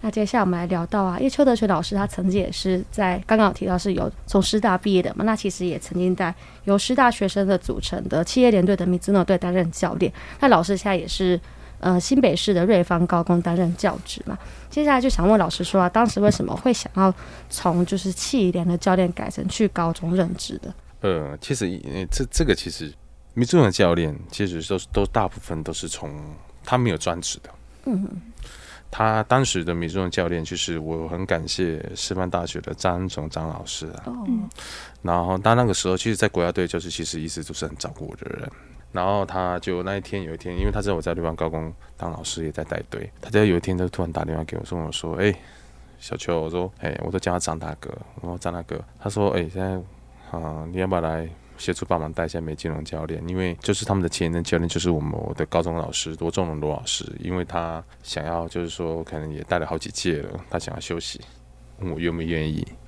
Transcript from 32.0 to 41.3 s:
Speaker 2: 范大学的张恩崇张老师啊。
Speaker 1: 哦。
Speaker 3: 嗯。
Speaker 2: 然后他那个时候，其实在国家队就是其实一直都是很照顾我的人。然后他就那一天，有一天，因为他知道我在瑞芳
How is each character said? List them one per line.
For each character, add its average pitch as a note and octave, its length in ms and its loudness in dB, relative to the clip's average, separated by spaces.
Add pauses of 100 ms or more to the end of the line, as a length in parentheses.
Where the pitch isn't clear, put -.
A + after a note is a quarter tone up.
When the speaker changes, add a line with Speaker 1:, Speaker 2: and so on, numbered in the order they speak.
Speaker 2:
范 F#2 160 -2
大 F2 160 -2
学 - 160 -6
的 D#2 140 -8
张 F2+ 240 0
恩 F#2 100 -2
崇 D#2 220 -6
张 D#2+ 180 -6
老 E2+ 160 -10
师 - 220 -10
啊。 - 200 -14
Speaker 1:
哦。 B3 200 -8
Speaker 3:
嗯。 A3+ 220 -2 (520)
Speaker 2:
然 F2 260 2
后 F#2 120 0
他 A2 160 6
那 B2 100 6
个 G#2+ 80 2
时 - 140 0
候， F#2 100 2
其 A2+ 140 0
实 G#2 60 0
在 G#2+ 120 2
国 F2 160 2
家 F2 60 2
队 F2 160 0
就 E2 140 -2
是 F2 100 -10
其 D#2+ 140 -6
实 D#2+ 160 -6
一 D#2+ 80 -6
直 D#2+ 160 -8
都 D2+ 100 -12
是 - 140 -6
很 D2+ 80 -12
照 - 200 -8
顾 - 120 -12
我 - 80 -12
的 - 200 -12
人。 - 140 -10 (400)
然 F#2 160 -2
后 G2 180 2
他 F2+ 360 -2
就 F2+ 240 -4
那 G2 120 -4
一 G2+ 40 -4
天， G2 240 -6
有 D#2+ 100 -8
一 - 20 -10
天， F2 220 -8
因 F#2 80 0
为 G#2 60 0
他 G2+ 100 -2
知 F#2+ 60 -2
道 F#2+ 80 0
我 E2 40 -2
在 E2+ 120 -2
瑞 E2+ 100 -4
芳 D#2+ 140 -2